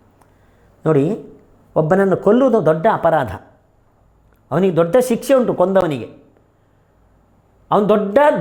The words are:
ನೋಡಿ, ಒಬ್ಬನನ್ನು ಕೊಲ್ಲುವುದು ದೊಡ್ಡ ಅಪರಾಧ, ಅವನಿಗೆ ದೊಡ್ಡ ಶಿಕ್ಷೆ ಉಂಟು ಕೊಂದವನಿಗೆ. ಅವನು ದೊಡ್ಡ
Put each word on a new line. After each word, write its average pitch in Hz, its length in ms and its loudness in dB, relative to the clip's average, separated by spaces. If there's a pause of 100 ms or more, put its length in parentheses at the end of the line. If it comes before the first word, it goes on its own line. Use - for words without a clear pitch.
(840)
ನೋಡಿ, 156 400 0 (500)
ಒಬ್ಬನನ್ನು 185 420 0
ಕೊಲ್ಲುವುದು 226 480 2
ದೊಡ್ಡ 165 280 0
ಅಪರಾಧ, 156 380 -2 (1200)
ಅವನಿಗೆ 175 240 0
ದೊಡ್ಡ 170 220 0
ಶಿಕ್ಷೆ 247 360 0
ಉಂಟು 233 200 2
ಕೊಂದವನಿಗೆ. 175 680 -2 (1500)
ಅವನು 190 180 2
ದೊಡ್ಡ 202 280 0 (240)